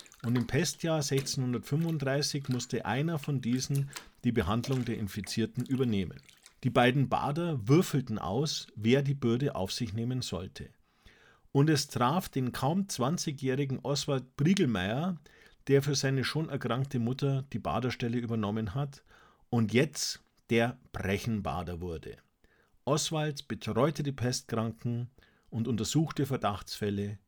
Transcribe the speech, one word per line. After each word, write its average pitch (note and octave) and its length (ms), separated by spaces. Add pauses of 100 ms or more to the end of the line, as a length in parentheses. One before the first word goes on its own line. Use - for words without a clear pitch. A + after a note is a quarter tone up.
(240)
Und A#2+ 140
im A#2 80
Pestjahr D#3+ 560
sechzehnhundertfünfunddreißig C#3 1500
musste B2 360
einer D3+ 320
von C#3 240
diesen C#3 480 (340)
die A#2+ 80
Behandlung A#2 540
der A#2 140
Infizierten A2 640
übernehmen. A#2+ 560 (420)
Die B2+ 60
beiden B2+ 400
Bader C#3+ 580
würfelten C3+ 520
aus, B2 560
wer A#2 260
die C#3 140
Bürde B2+ 400
auf F#2+ 160
sich G2+ 240
nehmen B2 260
sollte. - 480 (840)
Und C#3+ 200
es C#3+ 160
traf C3 420
den B2+ 220
kaum F3+ 360
zwanzigjährigen C3+ 920
Oswald C3+ 580
Briegelmeier, D3 800 (480)
der C#3 160
für C#3+ 140
seine C3+ 280
schon D#3 260
erkrankte C3 500
Mutter C3 520
die A#2+ 60
Baderstelle A#2 600
übernommen A2 560
hat C#3 280 (460)
und A2+ 240
jetzt - 500 (280)
der A#2 260 (140)
Brechenbader F#2 920
wurde. D2+ 360 (680)
Oswald D3+ 600
betreute A#2 560
die C#3+ 80
Pestkranken A#2+ 1000 (400)
und A#2 180
untersuchte C3+ 580
Verdachtsfälle G#2 920 (100)